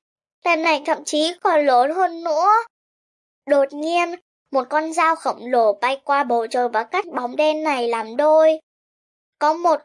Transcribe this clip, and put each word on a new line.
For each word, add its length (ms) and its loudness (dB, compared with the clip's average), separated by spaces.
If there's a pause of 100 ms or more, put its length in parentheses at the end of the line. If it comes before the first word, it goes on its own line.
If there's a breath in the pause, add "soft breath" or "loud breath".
(440)
lần 180 0
này 240 0
thậm 180 -4
chí 360 -2
còn 260 2
lớn 240 4
hơn 340 -4
nữa. 240 0 (1000)
Đột 260 2
nhiên, 420 -2 (360)
một 200 -2
con 220 -2
dao 240 0
khổng 300 -6
lồ 260 2
bay 320 -4
qua 200 0
bầu 220 -2
trời 220 -2
và 160 -2
cắt 200 -6 (100)
bóng 220 -8
đen 260 0
này 260 -2
làm 280 -6
đôi. 440 4 (760)
Có 160 0
một 300 0